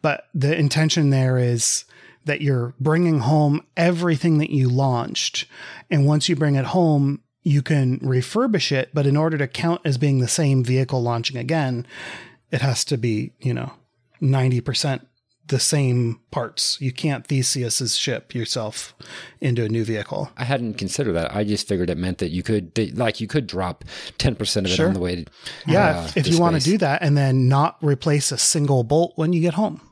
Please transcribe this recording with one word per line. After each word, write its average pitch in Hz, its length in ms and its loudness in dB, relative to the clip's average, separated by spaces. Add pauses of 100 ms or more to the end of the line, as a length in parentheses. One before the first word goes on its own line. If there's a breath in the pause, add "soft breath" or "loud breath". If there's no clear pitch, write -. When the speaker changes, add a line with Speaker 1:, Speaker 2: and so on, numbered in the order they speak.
Speaker 1:
But 147 320 -2
the 147 220 2
intention 151 540 2
there 131 280 2
is 120 460 0 (400 loud breath)
that 147 160 -4
you're 127 380 0
bringing 156 420 2
home 147 440 2 (120)
everything 170 600 2
that 151 120 0
you 131 180 2
launched. 123 800 -2 (440 loud breath)
And 143 160 4
once 151 220 2
you 170 80 2
bring 143 180 2
it 135 120 0
home, 147 540 2 (220)
you 143 200 2
can 135 380 0
refurbish 165 680 0
it. 131 240 -2
But 147 120 2
in 143 100 4
order 160 220 0
to 139 100 -2
count 170 360 -2
as 135 140 0
being 139 220 2
the 123 80 0
same 135 340 2
vehicle 127 400 0
launching 120 340 -2
again, 127 500 -2 (680 loud breath)
it 117 80 -2
has 127 240 0
to 143 120 -2
be, 113 440 -2
you 123 140 -2
know, 123 180 -6 (480)
ninety 131 400 2
percent 135 480 -4 (400)
the 135 100 0
same 123 600 0 (100)
parts. - 500 -4
You 131 120 -4
can't 143 340 -4
Theseus's 127 680 -2
ship - 360 -4
yourself 113 640 -6 (460 loud breath)
into 120 240 0
a 107 40 -2
new 113 160 0
vehicle. 104 520 -6
Speaker 2:
I 123 80 -6
hadn't 120 300 -2
considered 101 400 -4
that. 82 200 -2
I 104 80 0
just 104 240 -2
figured 90 240 0
it 82 80 -4
meant 90 200 -4
that 87 120 -4
you 90 140 -4
could, 104 320 -2
that, 104 200 -2
like, 113 240 -2
you 110 60 -6
could 123 220 -2
drop 90 360 -6 (340 loud breath)
ten 131 180 0
percent 101 300 -2
of 90 60 0
it 92 40 0
Speaker 1:
Sure. 160 100 2
Speaker 2:
on 95 80 2
the 92 60 -2
way 90 240 -2
to, - 20 -16 (400 loud breath)
Speaker 1:
Yeah, 165 320 4
Speaker 2:
uh, - 60 -8
Speaker 1:
if, - 140 -6
if 147 80 2
Speaker 2:
to 151 40 2
Speaker 1:
you 165 80 6
wanna 170 220 4
Speaker 2:
space. 147 140 2
Speaker 1:
do 220 40 2
that 151 240 0
and 143 160 4
then 131 300 4
not 139 340 2
replace 147 480 0
a 135 80 -8
single 143 460 2
bolt 156 320 2
when 160 160 0
you 170 80 2
get 165 140 0
home. 175 260 -2 (120)